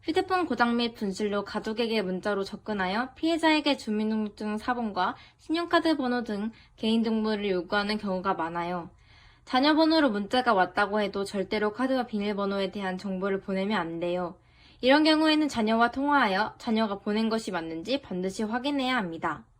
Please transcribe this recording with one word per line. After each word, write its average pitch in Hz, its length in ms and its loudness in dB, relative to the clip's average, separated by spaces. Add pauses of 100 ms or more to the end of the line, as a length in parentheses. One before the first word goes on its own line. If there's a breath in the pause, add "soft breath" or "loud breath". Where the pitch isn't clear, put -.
휴대폰 370 460 0
고장 240 300 2
및 233 180 0
분실로 202 500 -2
가족에게 220 560 -2
문자로 190 420 -2
접근하여 208 720 -4
피해자에게 311 640 2
주민등록증 214 800 -2
사본과 214 580 -2 (220 loud breath)
신용카드 330 600 2
번호 247 260 0
등 214 260 -4 (260 loud breath)
개인정보를 220 760 0
요구하는 202 480 0
경우가 190 340 -2
많아요. 170 560 -4 (560 soft breath)
자녀 285 300 4
번호로 311 340 4
문자가 220 460 2
왔다고 196 440 2
해도 196 240 -2
절대로 208 480 -2
카드와 254 360 0
비밀번호에 196 640 -2
대한 190 260 -6
정보를 196 440 -4
보내면 196 380 -2
안 165 200 -4
돼요. 175 400 -4 (420 soft breath)
이런 277 220 6
경우에는 311 440 4
자녀와 233 440 2
통화하여 254 640 0
자녀가 220 400 0
보낸 214 320 -2
것이 220 220 -2
맞는지 165 500 -4
반드시 190 400 -4
확인해야 254 560 -2
합니다. 165 480 -4 (140)